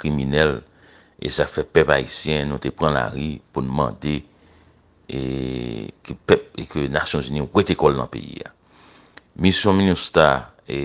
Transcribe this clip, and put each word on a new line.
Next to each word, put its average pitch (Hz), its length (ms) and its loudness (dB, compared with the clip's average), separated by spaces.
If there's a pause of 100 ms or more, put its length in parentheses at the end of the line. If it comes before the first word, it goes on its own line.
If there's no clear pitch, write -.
kriminèl, 73 580 0 (640)
e 69 120 -6
sa 73 140 0
k - 80 -12
fè 76 120 -4 (120)
pèp 73 160 6
ayisyen. 71 560 -2
Nou 69 120 -6
te 65 120 -4
pran 76 220 2
lari 67 400 -4 (160)
pou 67 120 -4
n 65 60 -4
mande 69 480 -2 (920)
ke 64 1040 -8 (120)
pèp - 240 4 (200)
ke 73 200 -2
Nasyonzini 71 520 -2 (120)
wete 95 240 2
kò 76 120 4
l 69 80 0
nan 60 120 -6
peyi 71 360 -12
a. - 60 -20 (880)
Misyon 95 380 2
Minousta 80 720 4 (340)